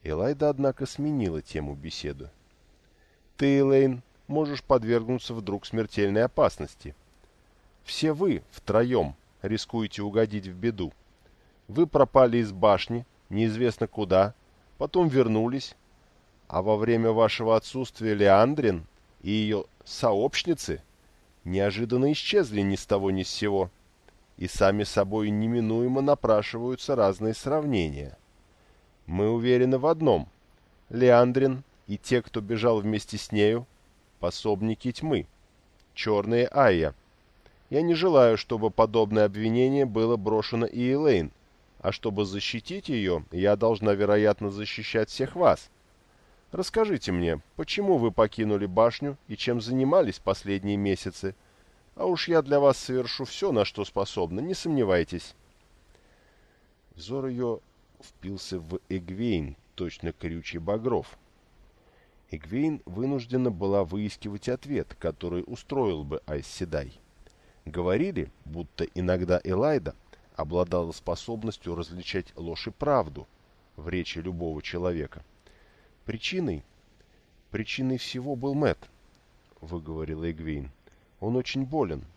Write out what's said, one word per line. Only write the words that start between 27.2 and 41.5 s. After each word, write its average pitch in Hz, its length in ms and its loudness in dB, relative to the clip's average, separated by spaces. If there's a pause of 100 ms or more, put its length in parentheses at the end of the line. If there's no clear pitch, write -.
сравнения. 95 840 -2 (880)
Мы 98 240 0
уверены 123 480 4
в 127 80 -2
одном: 151 440 2 (600)
Леандрин 123 720 4 (240)
и 101 100 -6
те, 123 240 0
кто - 180 -6
бежал 110 400 2
вместе 104 380 -4
с - 140 -10
нею, 107 340 4 (540)
пособники 107 720 -2
тьмы, 139 360 -2 (640)
чёрные 110 580 0
Айя. 90 420 4 (760)
Я 143 120 0
не 170 140 2
желаю, 139 420 6
чтобы 110 340 -2
подобное 107 540 4
обвинение 117 600 2
было 113 300 0
брошено 110 500 0
и 123 280 -2
Элейн, 127 380 2 (480)